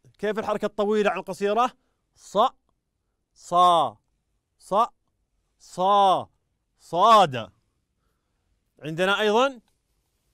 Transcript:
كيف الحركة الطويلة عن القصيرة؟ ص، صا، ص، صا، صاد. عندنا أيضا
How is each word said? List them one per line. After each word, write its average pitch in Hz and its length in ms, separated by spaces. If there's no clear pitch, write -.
كيف 208 200
الحركة 214 280
الطويلة 208 440
عن 170 80
القصيرة؟ 202 540
ص، - 220
صا، 170 640
ص، - 160
صا، 185 720
صاد. 175 720
عندنا 185 380
أيضا 233 400